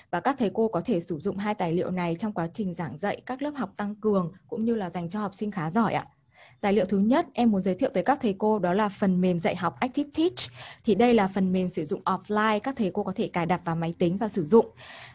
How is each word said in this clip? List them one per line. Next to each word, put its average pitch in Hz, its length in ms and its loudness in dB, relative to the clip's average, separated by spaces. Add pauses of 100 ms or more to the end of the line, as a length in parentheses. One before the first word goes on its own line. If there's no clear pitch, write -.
(100)
và 175 100 -2
các 269 180 0
thầy 202 160 2
cô 220 140 2
có 175 120 -2
thể 175 200 0
sử 170 180 -6
dụng 190 180 -4
hai 208 180 -2
tài 165 180 -2
liệu 175 180 0
này 175 280 -2
trong 214 140 -4
quá 170 200 -4
trình 185 220 -4
giảng 160 240 -8
dạy 202 280 -4
các 262 160 -8
lớp 294 80 -4
học 262 260 -6
tăng 208 180 -6
cường 196 380 0 (160)
cũng 214 160 -4
như 233 100 0
là 190 160 -4
dành 170 200 -6
cho 214 100 -4
học 202 140 -4
sinh 208 160 -6
khá 165 200 -4
giỏi 208 220 2
ạ. - 140 -2 (540)
Tài 202 120 2
liệu 202 120 4
thứ 202 140 0
nhất 262 340 4
em 240 180 2
muốn 190 120 2
giới 190 120 0
thiệu 220 200 0
tới 180 80 2
các 277 200 2
thầy 208 160 0
cô 214 200 2
đó 175 140 0
là 208 160 2
phần 190 320 2
mềm 180 200 2
dạy 180 160 0
học 170 240 -4
Active 285 340 -2
Teach. 359 380 0 (320)
Thì 214 100 4
đây 233 200 6
là 196 140 4
phần 190 240 0
mềm 185 160 2
sử 175 160 -4
dụng 165 200 -4
offline, 208 560 0
các 269 160 -4
thầy 196 140 0
cô 208 120 -2
có 190 100 -4
thể 202 160 -2
cài 170 180 -2
đặt 175 180 2
vào 165 120 0
máy 165 220 -2
tính 175 180 2
và 214 120 -2
sử 185 160 -2
dụng. 214 220 6 (480)